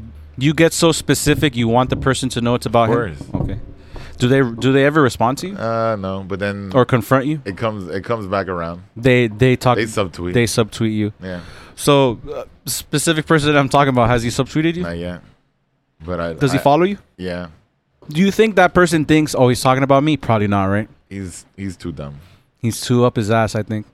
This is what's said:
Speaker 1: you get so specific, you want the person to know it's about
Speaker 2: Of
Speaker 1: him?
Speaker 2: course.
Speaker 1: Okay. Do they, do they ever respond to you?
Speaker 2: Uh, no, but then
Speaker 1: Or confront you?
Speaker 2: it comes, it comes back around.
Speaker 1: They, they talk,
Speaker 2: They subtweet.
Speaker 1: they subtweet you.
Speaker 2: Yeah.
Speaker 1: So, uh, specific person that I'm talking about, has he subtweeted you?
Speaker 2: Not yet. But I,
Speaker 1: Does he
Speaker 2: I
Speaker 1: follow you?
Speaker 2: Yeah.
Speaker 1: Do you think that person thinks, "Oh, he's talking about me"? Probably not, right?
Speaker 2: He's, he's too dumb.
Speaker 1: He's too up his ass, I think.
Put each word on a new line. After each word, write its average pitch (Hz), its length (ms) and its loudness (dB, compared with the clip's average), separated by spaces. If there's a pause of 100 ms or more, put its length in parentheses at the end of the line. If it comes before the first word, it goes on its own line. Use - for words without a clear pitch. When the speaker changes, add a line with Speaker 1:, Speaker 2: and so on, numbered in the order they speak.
(360)
Speaker 1:
you 139 180 2
get 160 180 4
so 170 180 2
specific, 147 640 0
you 117 140 0
want 123 220 2
the 131 60 0
person 131 340 -2
to 120 100 -6
know 120 160 0
it's 120 100 -8
about 113 240 4
Speaker 2:
Of 117 60 2 (140)
Speaker 1:
him? 73 60 -12
Speaker 2:
course. - 260 -6
Speaker 1:
Okay. - 180 -6 (560)
Do 123 120 2
they, 135 140 4
do 117 300 0
they 135 140 4
ever 151 160 4
respond 120 360 0
to 180 100 -10
you? 196 80 -12
Speaker 2:
Uh, 113 400 -2
no, 95 300 -8
but 92 120 -6
then 101 360 -6
Speaker 1:
Or 127 100 4
confront 127 420 0
you? 151 180 -4
Speaker 2:
it 98 120 -8
comes, 107 340 -6
it 90 140 -6
comes 113 240 -6
back 98 200 -2
around. 87 340 -8 (140)
Speaker 1:
They, 123 300 4
they 120 300 2
talk, 123 200 2
Speaker 2:
They 110 100 0
subtweet. 92 480 -4
Speaker 1:
they 120 100 2
subtweet 110 500 -2
you. 104 260 -2
Speaker 2:
Yeah. 90 200 -10 (340)
Speaker 1:
So, 135 460 2 (120)
uh, 131 120 -10 (200)
specific 156 640 -4
person 151 260 2
that 147 60 4
I'm 139 100 2
talking 143 200 4
about, 123 200 2
has 120 140 2
he 120 80 -4
subtweeted 156 460 -2
you? 180 80 -6
Speaker 2:
Not 85 140 -6
yet. 87 220 -8 (840)
But 87 160 -6
I, 85 140 -4
Speaker 1:
Does 131 180 0
he 139 60 0
Speaker 2:
I - 40 -2
Speaker 1:
follow 147 220 4
you? 202 140 -2 (180)
Speaker 2:
Yeah. 90 320 -8 (600)
Speaker 1:
Do 151 120 -2
you 196 100 4
think 214 240 2
that 180 200 6
person 175 300 4
thinks, 151 300 2
"Oh, 123 140 4
he's 120 140 2
talking 131 200 2
about 139 220 4
me"? 156 120 2
Probably 107 300 0
not, 101 200 0
right? 101 220 -2 (200)
Speaker 2:
He's, 95 360 -12 (120)
he's 95 200 -8
too 87 140 -10
dumb. 71 300 -12 (440)
Speaker 1:
He's 113 160 -4
too 120 240 2
up 123 120 2
his 107 140 -2
ass, 113 240 0
I 107 80 -2
think. 107 320 -8